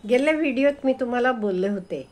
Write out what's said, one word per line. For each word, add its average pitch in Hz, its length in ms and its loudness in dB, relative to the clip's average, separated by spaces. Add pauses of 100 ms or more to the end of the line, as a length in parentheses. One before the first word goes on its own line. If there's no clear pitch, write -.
गेल्या 277 260 4
व्हिडिओत 285 520 0
मी 262 60 2
तुम्हाला 247 400 0
बोलले 202 360 -2
होते 180 440 -6